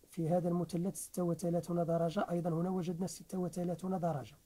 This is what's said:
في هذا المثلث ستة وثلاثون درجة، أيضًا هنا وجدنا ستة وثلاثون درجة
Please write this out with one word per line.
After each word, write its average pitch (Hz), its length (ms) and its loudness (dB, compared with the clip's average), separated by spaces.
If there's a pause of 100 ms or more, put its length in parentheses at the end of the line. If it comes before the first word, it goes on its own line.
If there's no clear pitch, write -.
في 160 200 -2
هذا 175 200 4
المثلث 175 460 0
ستة - 280 -4
وثلاثون 170 600 0
درجة، 165 460 2
أيضًا 175 180 0
هنا 165 200 2
وجدنا 180 380 0
ستة - 300 -8
وثلاثون 180 640 -2
درجة 151 360 -2 (100)